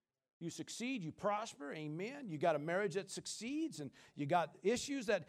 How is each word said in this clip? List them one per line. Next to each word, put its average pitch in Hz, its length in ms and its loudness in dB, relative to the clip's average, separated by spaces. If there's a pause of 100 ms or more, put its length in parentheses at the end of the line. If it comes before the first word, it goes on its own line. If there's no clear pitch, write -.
(400)
You 165 100 -2
succeed, 226 540 -4
you 151 100 -4
prosper, 214 600 -2
amen. 185 540 -6
You 156 100 -4
got 156 200 6
a - 20 0
marriage 170 360 0
that 190 140 -4
succeeds, 254 680 -4
and 139 120 -6 (240)
you 143 100 -2
got 160 360 4
issues 247 440 2
that, 190 240 4